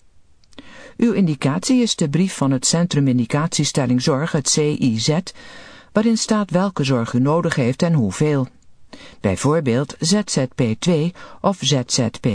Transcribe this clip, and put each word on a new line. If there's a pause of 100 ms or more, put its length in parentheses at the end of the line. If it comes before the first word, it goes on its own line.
(960)
Uw
indicatie
is
de
brief
van
het
Centrum
Indicatiestelling
Zorg,
het
C
I
Z, (760)
waarin
staat
welke
zorg
u
nodig
heeft
en
hoeveel. (720)
Bijvoorbeeld
Z
Z (120)
P (180)
twee (280)
of
Z
Z
P